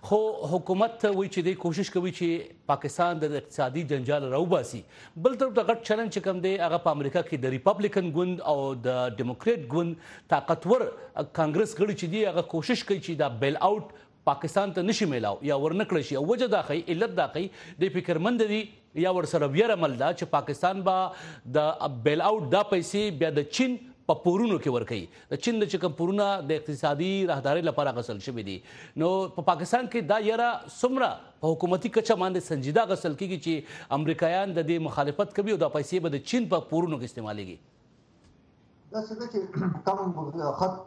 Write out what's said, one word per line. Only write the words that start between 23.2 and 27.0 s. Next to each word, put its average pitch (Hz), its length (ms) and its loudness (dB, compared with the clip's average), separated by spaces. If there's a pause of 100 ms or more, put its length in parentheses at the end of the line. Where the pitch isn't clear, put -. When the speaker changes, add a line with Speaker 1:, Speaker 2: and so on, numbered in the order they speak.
Speaker 1:
بیا 160 160 2
د 143 180 -4
چین 247 180 2 (360)
په 156 160 2
پورونو 196 320 2
کې 131 160 0
ورکوي. 110 260 -2 (320)
د - 100 -6
چین 233 160 2
د 208 120 4
چې 165 120 -2
کوم 165 160 -2
پورونه 196 300 2 (220)
د 156 80 2
اقتصادي 151 520 0 (200)